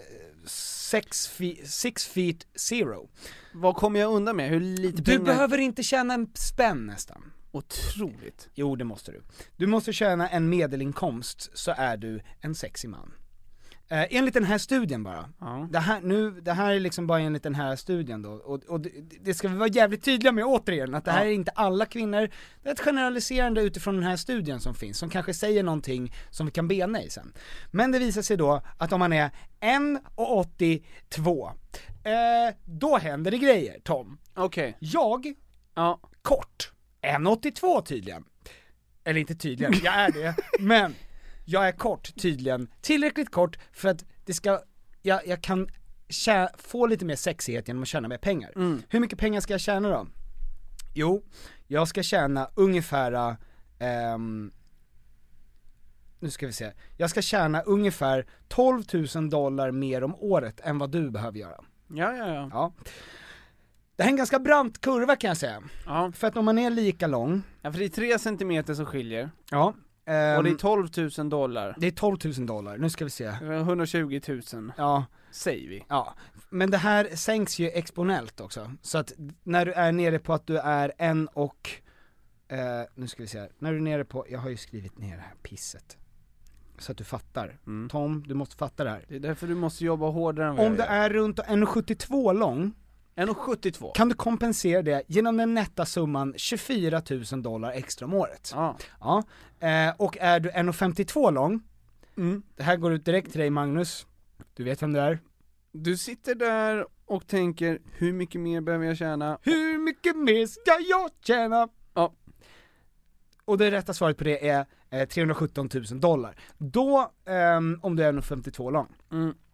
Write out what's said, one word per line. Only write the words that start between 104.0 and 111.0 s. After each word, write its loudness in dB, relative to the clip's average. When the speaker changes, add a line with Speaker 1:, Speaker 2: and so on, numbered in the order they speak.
Speaker 1:
Du -8
vet -4
vem 0
det 0
är. 2
Speaker 2:
Du -2
sitter -4
där 0
och -4
tänker, 0
hur 0
mycket -4
mer -2
behöver 0
jag -2
tjäna? -2
Speaker 1:
Hur 2
mycket -2
mer 4
ska 4
jag 2